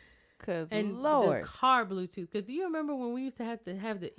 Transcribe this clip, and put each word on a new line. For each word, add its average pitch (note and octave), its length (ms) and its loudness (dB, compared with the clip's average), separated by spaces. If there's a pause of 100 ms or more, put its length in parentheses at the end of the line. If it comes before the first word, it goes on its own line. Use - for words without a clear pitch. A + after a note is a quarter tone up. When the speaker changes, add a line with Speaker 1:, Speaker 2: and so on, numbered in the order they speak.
(380)
Speaker 1:
'Cause E3+ 340 -2
Speaker 2:
And G#3+ 280 0
Speaker 1:
Lord. A#3 440 4
Speaker 2:
the - 20 -10
car B3+ 400 4
Bluetooth. F#3 460 -6
'Cause G#3 100 -2
do G3+ 100 -10
you E4+ 120 -2
remember D#4 320 -2
when B3 160 -4
we B3+ 100 -4
used C4 140 -6
to A#3+ 80 -6
have A3+ 220 -6
to F3+ 120 -6
have G#3 220 -4
the E3 180 -6